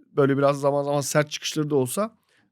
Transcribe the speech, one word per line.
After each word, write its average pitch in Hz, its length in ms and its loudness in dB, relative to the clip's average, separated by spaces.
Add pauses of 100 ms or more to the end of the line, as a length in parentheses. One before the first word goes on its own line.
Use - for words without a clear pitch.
(160)
Böyle 139 220 4
biraz 139 220 2
zaman 143 240 0
zaman 143 180 -2
sert 147 300 -2
çıkışları - 380 -6
da 147 60 0
olsa. 143 400 -2 (360)